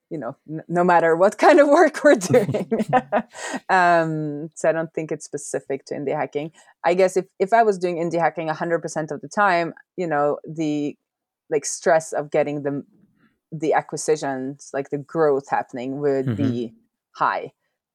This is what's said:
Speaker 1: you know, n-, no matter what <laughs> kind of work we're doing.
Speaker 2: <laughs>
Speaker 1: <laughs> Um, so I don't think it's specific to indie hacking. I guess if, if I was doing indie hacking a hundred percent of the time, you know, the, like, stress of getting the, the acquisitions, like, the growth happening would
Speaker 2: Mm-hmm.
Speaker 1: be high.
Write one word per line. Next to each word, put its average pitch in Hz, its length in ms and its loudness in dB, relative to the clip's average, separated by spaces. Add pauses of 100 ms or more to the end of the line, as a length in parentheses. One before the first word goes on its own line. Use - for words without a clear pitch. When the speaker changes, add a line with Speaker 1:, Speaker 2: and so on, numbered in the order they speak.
(100)
Speaker 1:
you 165 80 -10
know, 127 180 -10 (120)
n-, 156 200 -12
no 175 160 0
matter 170 320 4
what 190 220 2
<laughs> 311 80 4
kind 302 140 8
of 285 80 6
work 294 360 4
we're 294 100 8
doing. 196 640 0
Speaker 2:
<laughs> 214 120 0
Speaker 1:
<laughs> - 800 -4
Um, 160 840 2
so - 140 -2
I 156 40 4
don't 160 200 -4
think 160 180 -6
it's 156 140 -8
specific - 640 -8
to - 80 -8
indie 143 220 -4
hacking. 147 360 -6 (320)
I 170 100 2
guess 185 220 2
if, 185 100 -2 (120)
if 190 140 -2
I 226 100 6
was 208 160 0
doing 175 180 -4
indie 165 240 -2
hacking 160 300 -2
a 156 40 -4
hundred 170 280 -4
percent 156 280 -8
of 143 100 -10
the 147 80 -14
time, 175 440 0 (240)
you 180 100 -4
know, 147 380 0
the, 151 520 -4 (540)
like, 147 140 -2
stress - 480 0
of 147 180 -6
getting 147 320 -2
the, 139 220 -6 (680)
the 156 220 -2
acquisitions, 143 1000 -4
like, 139 180 -6
the 147 80 -4
growth 143 520 0
happening 131 500 -6
would 139 260 0
Speaker 2:
Mm-hmm. 127 80 -2 (160)
Speaker 1:
be 120 240 -6 (420)
high. 101 360 -2 (420)